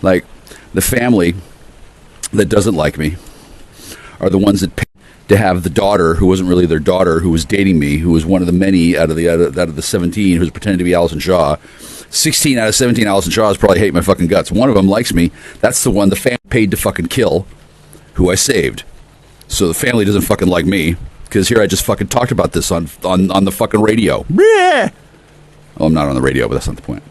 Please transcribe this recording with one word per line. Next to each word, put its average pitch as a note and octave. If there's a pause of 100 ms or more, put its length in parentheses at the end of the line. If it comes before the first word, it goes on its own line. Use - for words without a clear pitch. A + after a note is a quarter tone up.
Like, F#2 (480)
the -
family A#2 (960)
that G2+
doesn't G#2
like D2+
me D#2 (1040)
are F#2+
the F#2
ones G2+
that F#2
pay - (440)
to G2+
have F#2
the F2
daughter, F#2
who E2
wasn't F#2
really F2+
their D#2+
daughter, F2
who F2+
was E2
dating F#2+
me, D2
who E2
was D#2+
one F#2
of F2+
the F2
many F2
out D#2
of D#2
the, E2
out E2
of, D#2+
out F2+
of D#2+
the D2+
seventeen F#2
who's E2
pretending G2
to F2+
be F2
Allison E2+
Shaw. D2+ (540)
Sixteen -
out A2
of G#2+
seventeen A#2+
Allison G2
Shaws G#2
probably F#2+
hate F#2+
my E2+
fucking F2+
guts. E2+
One A2
of B2+
them F#2+
likes G#2
me. E2+ (300)
That's -
the B2+
one G2+
the G2
fan B2 (120)
paid G#2+
to G#2+
fucking F#2
kill, F#2+ (680)
who F2+
I F2+
saved. F2+ (680)
So -
the D#2+
family A#2+
doesn't G2
fucking G2
like F2
me, F2+ (340)
cause G2
here A2+
I G#2+
just F#2+
fucking G2+
talked B2
about F2
this D#2+
on, E2+ (160)
on, F#2
on F#2+
the G2
fucking G#2+
radio. G#2+
Bleh! F4+ (840)
Oh, -
I'm D#2+
not D2+
on C#2
the B1+
radio, C2
but G#1+
that's C2
not C2
the -
point. -